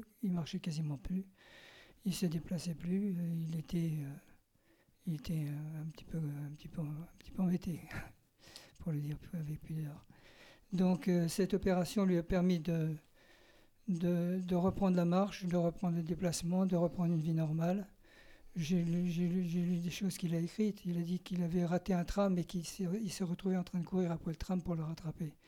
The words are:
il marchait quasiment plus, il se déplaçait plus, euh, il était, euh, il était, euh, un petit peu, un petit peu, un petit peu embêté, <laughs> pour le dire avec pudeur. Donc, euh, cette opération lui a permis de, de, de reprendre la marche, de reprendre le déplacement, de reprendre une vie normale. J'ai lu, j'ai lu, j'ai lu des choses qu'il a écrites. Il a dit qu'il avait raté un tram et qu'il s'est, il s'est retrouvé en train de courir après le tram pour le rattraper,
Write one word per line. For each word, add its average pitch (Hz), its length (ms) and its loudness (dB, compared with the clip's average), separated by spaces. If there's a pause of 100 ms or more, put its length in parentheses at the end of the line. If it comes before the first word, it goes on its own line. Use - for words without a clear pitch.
(220)
il 196 100 0
marchait 175 300 -2
quasiment 151 360 -2
plus, 190 280 -4 (800)
il 185 80 0
se 185 120 0
déplaçait 165 480 -2
plus, 185 440 -2
euh, 170 180 -2
il 165 220 -2
était, 165 420 -2
euh, 139 160 -6 (920)
il 165 80 0
était, 156 340 -2
euh, 151 320 -6
un 156 60 -6
petit - 180 -12
peu, 165 140 -4
un 143 360 -4
petit 156 140 -16
peu, 175 120 -6
un 151 260 -6 (120)
petit - 120 -18
peu - 100 -2
embêté, 180 400 0 (500)
<laughs> - 480 -20
pour 165 140 -4
le 147 80 -2
dire 147 160 -4 (160)
avec 151 280 -6
pudeur. 156 440 -8 (680)
Donc, 185 380 4
euh, 175 180 4
cette 180 260 2
opération 185 520 4
lui 185 120 6
a 170 60 2
permis 180 360 4
de, 160 360 0 (960)
de, 175 500 2
de 180 160 0
reprendre 185 400 4
la 175 100 4
marche, 185 400 2
de 175 120 2
reprendre 170 400 2
le 170 60 0
déplacement, 170 600 0
de 180 120 4
reprendre 175 360 2
une 160 80 4
vie 165 120 2
normale. 160 560 2 (680)
J'ai 170 280 2
lu, 175 240 2
j'ai 175 200 2
lu, 180 200 0
j'ai 175 140 0
lu 175 160 2
des 170 140 -2
choses 185 260 -2
qu'il 170 160 -2
a 165 60 2
écrites. 202 440 0
Il 175 140 -2
a 170 60 0
dit 175 160 -2
qu'il 175 240 -2
avait 175 200 2
raté 180 300 2
un 175 100 2
tram 196 360 2
et 165 40 0
qu'il 165 220 -4
s'est, - 220 -4 (160)
il 185 80 -4
s'est - 120 -6
retrouvé 180 320 0
en 180 80 0
train - 160 -4
de 160 60 -2
courir 185 260 0
après 165 200 -4
le 156 60 -6
tram 185 260 -2
pour 175 100 -2
le 160 100 -2
rattraper, 160 520 -6 (120)